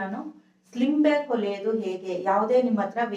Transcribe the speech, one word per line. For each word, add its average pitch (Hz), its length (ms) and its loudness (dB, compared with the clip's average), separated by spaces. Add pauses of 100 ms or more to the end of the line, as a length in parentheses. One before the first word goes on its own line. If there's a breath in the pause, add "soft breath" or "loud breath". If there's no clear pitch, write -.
ನಾನು 202 200 -6 (520 soft breath)
ಸ್ಲಿಮ್ 294 340 2
ಬ್ಯಾಗ್ 294 260 2
ಹೊಲಿಯೋದು 202 400 -2 (140)
ಹೇಗೆ, 185 260 -4 (160)
ಯಾವುದೇ 220 300 4 (100)
ನಿಮ್ಮ 208 160 2
ಹತ್ರ 226 320 -4